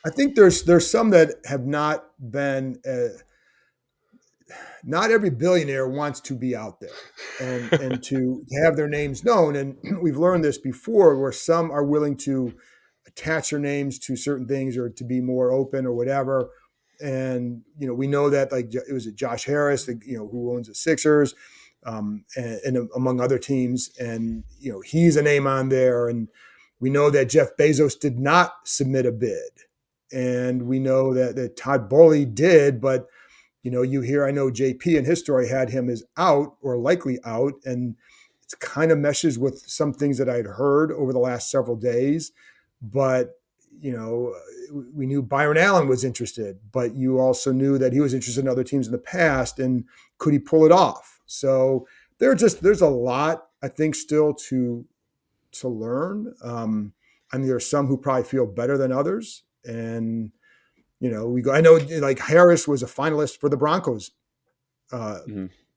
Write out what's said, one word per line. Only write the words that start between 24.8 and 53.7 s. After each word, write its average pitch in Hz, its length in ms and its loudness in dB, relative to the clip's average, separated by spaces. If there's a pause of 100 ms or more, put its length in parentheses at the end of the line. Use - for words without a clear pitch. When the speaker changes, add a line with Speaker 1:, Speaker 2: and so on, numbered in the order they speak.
Speaker 1:
he's 165 340 4
a 147 60 4
name 143 260 2
on 131 220 0
there. 127 380 2
And 117 200 -4 (520)
we 127 100 -2
know 143 200 4
that 135 200 2
Jeff 147 280 2
Bezos 147 420 2
did 123 200 -2
not 160 340 4 (120)
submit 131 400 -2
a 120 60 0
bid. 110 380 -6 (640)
And 127 560 -2
we 131 120 -2
know 131 340 2
that, 127 220 0
that 127 220 -6
Todd 131 320 -2
Boehly 151 360 6
did, 139 540 4
but, 127 280 -2 (560)
you 123 80 -6
know, 123 100 -2
you 131 200 -2
hear, 139 240 0
I 135 60 0
know 135 200 0
J 127 240 -2
P 165 200 0
in 135 100 2
his 170 140 0
story 127 300 0
had 127 220 -2
him 127 180 -2
as 117 140 -6 (140)
out 151 440 2
or 127 160 -2
likely 135 480 0
out. 123 280 -2 (120)
And 123 300 -6 (480)
it's - 120 -18
kind 160 360 -2
of 151 80 2
meshes 143 400 -2
with 131 200 -4
some - 320 -4
things 143 280 -2
that 127 100 0
I'd 120 160 -2
heard 143 460 0
over 135 200 -2
the 123 80 0
last 123 300 -2
several 120 260 -2
days. 127 560 -2 (500)
But, 127 580 -2 (400)
you 139 120 -8
know, 117 440 -6 (580)
we 143 140 -6
knew 139 160 -2
Byron 147 340 0
Allen 180 300 4
was 127 160 0
interested, 110 560 -8 (120)
but 120 240 -4
you 131 240 0
also 131 320 2
knew 135 280 2
that 127 140 2
he 135 80 2
was 135 120 0
interested 127 280 -4
in 135 80 -2
other 127 140 0
teams 131 240 -2
in 113 40 -6
the 123 80 -4
past. 151 600 -2
And 127 260 -2 (340)
could 147 140 2
he 139 60 4
pull 156 260 4
it 160 60 8
off? - 540 2
So 131 640 0 (320)
there 254 160 4
just, 196 260 2
there's 190 200 4
a 170 60 6
lot, 135 600 0 (160)
I 135 60 -6
think, 156 260 -2